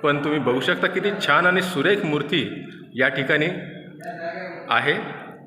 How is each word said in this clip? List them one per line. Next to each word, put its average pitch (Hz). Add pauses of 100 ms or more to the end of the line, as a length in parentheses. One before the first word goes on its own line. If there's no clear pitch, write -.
पण 147
तुम्ही 151
बघू 123
शकता 180
किती 190 (180)
छान 156
आणि 180
सुरेख 180
मूर्ती 147 (240)
या 127
ठिकाणी 147 (1200)
आहे. 143 (280)